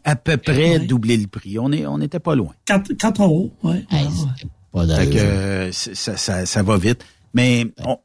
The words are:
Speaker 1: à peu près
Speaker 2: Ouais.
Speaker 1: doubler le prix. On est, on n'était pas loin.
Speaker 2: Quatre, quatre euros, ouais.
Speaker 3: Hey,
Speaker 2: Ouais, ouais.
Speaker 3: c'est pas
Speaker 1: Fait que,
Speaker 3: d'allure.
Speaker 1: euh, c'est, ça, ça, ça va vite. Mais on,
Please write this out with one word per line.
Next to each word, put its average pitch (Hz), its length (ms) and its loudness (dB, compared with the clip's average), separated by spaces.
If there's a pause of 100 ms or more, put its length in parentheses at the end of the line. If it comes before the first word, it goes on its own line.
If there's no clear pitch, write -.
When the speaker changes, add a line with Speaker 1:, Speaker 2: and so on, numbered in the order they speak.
Speaker 1:
à 151 120 2
peu 160 220 0
près 156 400 2
Speaker 2:
Ouais. 160 80 0
Speaker 1:
doubler 117 320 2
le 104 100 0
prix. 101 300 -10
On 127 140 -2
est, 151 160 -2
on 143 100 -4
n'était 151 220 -4
pas 156 160 0
loin. 98 180 -2 (120)
Speaker 2:
Quatre, 196 280 0
quatre 214 300 0
euros, 170 280 2 (120)
ouais. 170 260 0
Speaker 3:
Hey, 147 160 0
Speaker 2:
Ouais, 147 60 -4
ouais. 160 260 -2
Speaker 3:
c'est - 100 -14 (240)
pas 87 240 0
Speaker 1:
Fait 69 120 4
que, 71 80 0
Speaker 3:
d'allure. 110 80 4
Speaker 1:
euh, 98 480 0
c'est, 95 240 -8
ça, 101 200 -6
ça, 92 300 -4
ça 107 180 -2
va 104 140 4
vite. 107 260 0 (320)
Mais 123 300 4 (200)
on, 127 200 -2